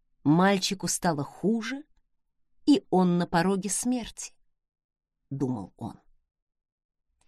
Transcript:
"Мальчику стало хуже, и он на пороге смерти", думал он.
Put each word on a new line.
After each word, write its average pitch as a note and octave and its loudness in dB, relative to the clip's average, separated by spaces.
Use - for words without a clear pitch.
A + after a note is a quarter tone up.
"Мальчику F#3+ 2
стало E3 -2
хуже, A3+ -4
и D4+ 6
он F3+ 4
на F3 0
пороге F#3+ 0
смерти", - -6
думал B2+ -6
он. - -14